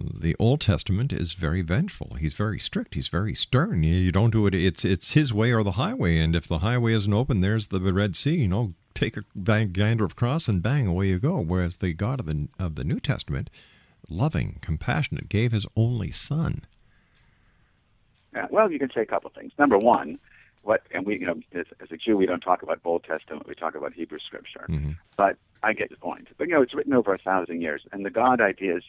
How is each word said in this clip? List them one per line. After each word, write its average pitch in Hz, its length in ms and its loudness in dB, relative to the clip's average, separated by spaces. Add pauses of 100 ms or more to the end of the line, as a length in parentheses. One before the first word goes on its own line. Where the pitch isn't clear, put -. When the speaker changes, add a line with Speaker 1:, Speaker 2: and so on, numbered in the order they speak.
(140)
Speaker 1:
the 82 240 0
Old 123 220 4
Testament 101 520 0
is 87 220 -4
very 87 280 0
vengeful. 92 560 -2
He's 76 160 -2
very 107 240 -2
strict. - 360 -4
He's 65 140 -2
very 95 260 -2
stern. 135 480 2
You, 80 120 4
you 90 180 4
don't 107 180 4
do 110 160 4
it. 92 80 2
It's, 90 300 2
it's - 280 0
his 147 200 4
way 110 220 2
or 110 80 4
the 98 100 0
highway. 123 460 2
And 80 180 4
if - 120 -2
the 82 100 0
highway 113 340 2
isn't 104 220 2
open, 117 260 2
there's 101 280 0
the 95 120 -2
Red 95 360 2
Sea. 156 200 2
You 123 120 2
know, 98 260 -2 (180)
take - 240 -4
a 104 60 -8 (120)
bang, 104 380 0
gander 107 320 2
of 85 120 -2
cross 131 320 0
and 95 140 2
bang, 127 240 0
away 92 220 0
you 92 100 2
go. 147 220 0
Whereas 87 380 -2
the 90 160 -2
God 117 260 -4
of 87 60 -8
the, 76 220 -2 (100)
of 82 160 -4
the 69 100 -6
New 147 160 -2
Testament, - 480 -4 (640)
loving, 82 500 -2
compassionate, - 680 -4
gave 113 220 2
his 104 140 -2 (100)
only 113 340 0
son. - 560 -2 (1700)
Speaker 2:
Yeah, 110 160 -6
well, 202 200 4
you 147 80 -4
can 135 120 -2
say 123 100 -2
a 107 60 0
couple - 220 -4
of - 60 -20
things. - 240 -18
Number 135 200 6
one, 113 400 2 (440)
what, 104 280 0
and 92 160 -6
we, 101 140 -2
you 90 60 -8
know, 80 140 -4 (140)
as, 87 120 -6 (140)
as 92 120 -18
a 80 40 -10
Jew, 107 200 2
we 95 100 4
don't 87 140 0
talk 90 220 0
about - 220 -4
Old 85 200 -2
Testament. 80 420 -8
We 71 80 -14
talk 80 220 -6
about 73 160 -8
Hebrew 82 260 -10
Scripture. - 500 -18
Speaker 1:
Mm-hmm. 76 240 -4 (240)
Speaker 2:
But 98 200 2 (260)
I 107 100 2
get 101 180 -6
the 73 60 -20
point. - 400 -10
But, 156 120 -4
you 175 60 0
know, 143 80 6
it's 123 120 -2
written 143 200 -2
over 104 200 4
a 92 40 -4
thousand 87 440 -2
years, 76 200 -6 (100)
and 98 120 -8
the 98 60 -6
God 120 300 2
ideas 95 480 0